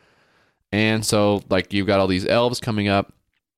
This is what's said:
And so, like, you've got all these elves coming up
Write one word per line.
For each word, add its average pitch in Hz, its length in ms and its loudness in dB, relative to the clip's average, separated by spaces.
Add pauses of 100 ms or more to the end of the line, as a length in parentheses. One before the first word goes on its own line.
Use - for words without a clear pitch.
(720)
And 110 340 0
so, 104 440 2
like, 95 240 -2
you've 98 140 -2
got 98 120 2
all 95 80 2
these 92 200 -2
elves 120 320 0
coming 104 280 -4
up 98 260 0 (440)